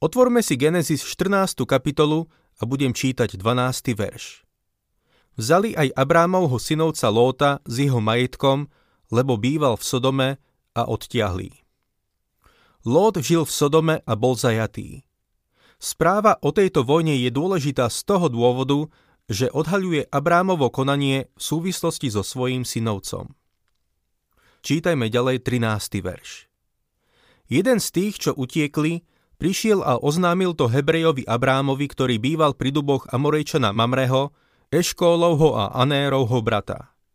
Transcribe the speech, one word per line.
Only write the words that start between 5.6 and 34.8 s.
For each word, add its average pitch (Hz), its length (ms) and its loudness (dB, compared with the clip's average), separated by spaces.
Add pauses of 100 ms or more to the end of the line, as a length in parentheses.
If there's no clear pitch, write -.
aj 143 160 0
Abrámovho 165 640 2
synovca 156 560 0
Lóta 131 560 2
s 127 160 -2
jeho 127 160 2
majetkom, 127 640 0 (480)
lebo 127 240 2
býval 127 400 0
v - 80 -10
Sodome, 135 440 0 (440)
a 117 160 -4
odtiahli. 95 640 -4 (1400)
Lót 190 320 2
žil 160 240 2
v - 80 -6
Sodome 156 560 2
a 113 80 0
bol 120 240 0
zajatý. 110 640 -4 (800)
Správa 196 640 2
o 151 80 0
tejto 180 320 2
vojne 151 320 2
je 123 80 0
dôležitá 139 640 0
z - 160 -10
toho 175 240 2
dôvodu, 127 560 2 (400)
že 110 240 -2
odhaľuje 160 640 -2
Abrámovo 170 560 2
konanie 135 640 0
v - 80 -18
súvislosti 165 640 -4
so 104 160 -2
svojím 127 400 -4
synovcom. 110 720 -6 (1300)
Čítajme 147 480 0
ďalej 123 320 0
trinásty 113 560 -2
verš. - 480 -12 (1040)
Jeden 202 320 2
z - 80 -6
tých, 202 240 -2
čo - 160 -4
utiekli, 151 720 -2 (400)
prišiel 196 400 0
a 123 160 0
oznámil 175 560 0
to 127 160 0
Hebrejovi 151 560 0
Abrámovi, 135 640 0
ktorý 123 320 0
býval 151 320 0
pri 131 160 -2
duboch 143 400 -2
Amorejčana 143 640 0
Mamreho, 127 560 0 (400)
Eškólovho 170 880 2